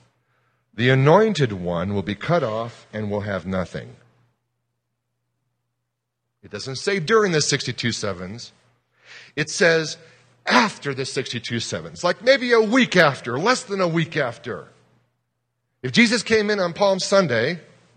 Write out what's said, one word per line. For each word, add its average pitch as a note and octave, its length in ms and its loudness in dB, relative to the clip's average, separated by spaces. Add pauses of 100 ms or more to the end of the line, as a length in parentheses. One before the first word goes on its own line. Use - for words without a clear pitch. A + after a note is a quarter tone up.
(720)
the A#2+ 160 2
anointed D3 640 4
one F2 400 -4
will G2 100 -2
be G2+ 100 -6
cut D#3+ 300 -2
off A2+ 480 -8
and G#2+ 180 -6
will G2+ 120 -4
have G2 240 -6
nothing." F2+ 500 -8 (2500)
It - 80 -20
doesn't B2+ 240 -10
say G3+ 240 -2
during G#3 320 2
the D#3 80 4
sixty-two B2 540 -2
sevens. G2 580 -8 (880)
It D3+ 120 -4
says E3 460 2 (500)
after G3+ 480 0
the C3 120 -6
sixty-two A#2+ 560 -6
sevens, E2+ 420 -8
like F3 180 -2
maybe B3 300 2
a A#3 80 6
week A3 380 2
after, C3 420 4
less A#3 240 0
than F#3+ 160 -6
a F#3 80 2
week D#3+ 300 -2
after. A#2 500 -6 (1120)
If B2+ 120 -6
Jesus A3+ 280 4
came G#3+ 280 0
in G#3 100 0
on F3 140 -2
Palm G3 260 0
Sunday, D#3+ 640 0 (360)